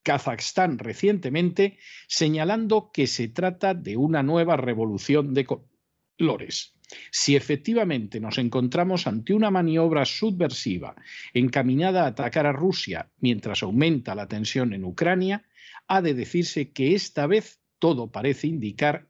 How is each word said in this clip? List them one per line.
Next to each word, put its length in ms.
Kazajstán 760
recientemente, 960
señalando 840
que 140
se 220
trata 480
de 220
una 260
nueva 340
revolución 760
de 100
colores. 1300
Si 240
efectivamente 840
nos 200
encontramos 680
ante 300
una 160
maniobra 520
subversiva 920
encaminada 680
a 40
atacar 400
a 40
Rusia 580
mientras 420
aumenta 540
la 120
tensión 460
en 120
Ucrania, 600
ha 140
de 140
decirse 560
que 240
esta 320
vez 320
todo 340
parece 360
indicar 640